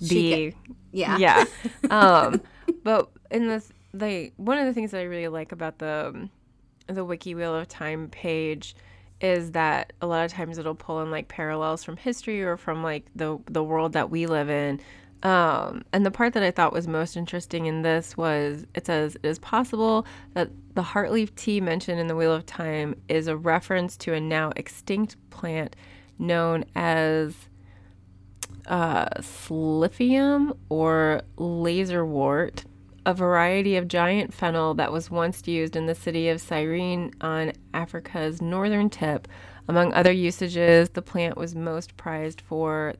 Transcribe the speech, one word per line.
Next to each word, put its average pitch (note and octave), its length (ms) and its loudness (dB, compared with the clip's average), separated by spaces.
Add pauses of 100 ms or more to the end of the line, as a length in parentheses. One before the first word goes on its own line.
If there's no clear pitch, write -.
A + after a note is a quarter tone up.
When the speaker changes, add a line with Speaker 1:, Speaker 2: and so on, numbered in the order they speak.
Speaker 1:
She - 40 -2
Speaker 2:
be E3 420 2
Speaker 1:
ca-, - 220 -20 (180)
yeah. F#3+ 260 0
Speaker 2:
Yeah. F#3+ 280 8 (220)
Speaker 1:
<laughs> - 220 -2
Speaker 2:
Um, F3+ 520 8 (420)
but G#3+ 260 2 (220)
in A3+ 160 0
this, A3 240 -4 (220)
like, G3 420 -6
one A#3+ 220 -2
of C#4 80 2
the C4 80 0
things A3 180 -4
that F#3+ 80 -6
I F3+ 40 -4
really F3 260 -6
like D#3+ 240 -8
about D#3+ 260 -8
the, D3+ 340 -4
um, G3 160 -12 (580)
the F#3+ 180 -6
Wiki F3 280 -8
Wheel E3+ 220 -4
of E3 140 -6
Time D#3 400 -8
page D#3+ 640 -6 (460)
is F3 320 0
that D#3 480 0
a F3 60 -4
lot E3 180 0
of E3+ 80 -6
times E3 240 -8
it'll D#3+ 180 -6
pull D#3+ 260 -6
in, D#3 100 -6
like, D#3 180 -6
parallels D#3 560 -4
from E3 100 -12
history G#3+ 480 -6
or F3 140 -2
from, D#3+ 260 -6
like, D3+ 220 -6 (100)
the, D#3 300 -4
the D#3 180 -2
world D#3+ 300 0
that D3+ 160 0
we E3 180 -2
live D3 220 0
in. C#3+ 320 -2 (420)
Um, E3 600 2 (100)
and G3 120 4
the G3 60 2
part A#3+ 220 0
that G#3+ 100 2
I F3+ 80 4
thought E3+ 220 2
was E3+ 140 -2
most D#3+ 300 -2
interesting E3+ 480 -6
in D#3+ 160 -2
this E3 340 0
was, D3+ 600 -2
it F3+ 100 -6
says, D3+ 380 0
"It - 20 -4
is D#3 140 -2
possible A3 640 0 (300)
that F3 140 0 (260)
the F3+ 80 0
Heartleaf G#3 520 0
tea G#3 260 -2
mentioned F3 380 -2
in E3 80 -2
the D#3+ 80 -2
Wheel D#3+ 180 4
of D#3 120 -2
Time D3+ 500 -6 (120)
is D#3 200 0
a D#3+ 80 -2
reference F3 640 0
to - 160 -6
a D#3 60 -2
now D#3 360 0
extinct - 600 -4 (160)
plant D#3+ 440 -6 (440)
known E3 460 2 (100)
as, D#3+ 580 2 (1300)
uh, E3 400 0 (140)
sliphium B3 1300 2 (160)
or D#3+ 520 2 (160)
laserwort, E3+ 1300 0 (400)
a F#3+ 80 4
variety F#3 640 4
of F3+ 100 -2
giant F3+ 460 2
fennel E3 420 0
that - 160 0
was D#3+ 200 -6
once E3+ 360 -2
used D#3+ 280 -2
in D#3+ 100 -2
the E3 100 0
city E3 340 -2
of E3 120 0
Cyrene F3 720 -2 (100)
on D#3+ 320 -2 (200)
Africa's E3 680 -6
northern G3+ 480 0
tip." D3+ 380 -2 (400)
Among F3 260 4
other F3+ 180 8
usages, F3 800 6
the - 120 -6
plant E3+ 360 -2
was E3+ 180 -6
most E3 420 -6
prized D#3+ 440 -6
for D#3 580 -2